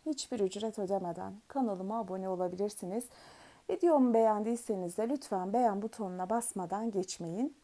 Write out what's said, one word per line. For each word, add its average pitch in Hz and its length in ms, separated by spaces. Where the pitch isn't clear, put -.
Hiçbir 262 340
ücret 202 380
ödemeden 185 560
kanalıma 208 500
abone 190 300
olabilirsiniz. 185 760
Videomu 302 440
beğendiyseniz 214 840
de 226 120
lütfen 196 440
beğen 214 300
butonuna 185 480
basmadan 214 600
geçmeyin. 185 720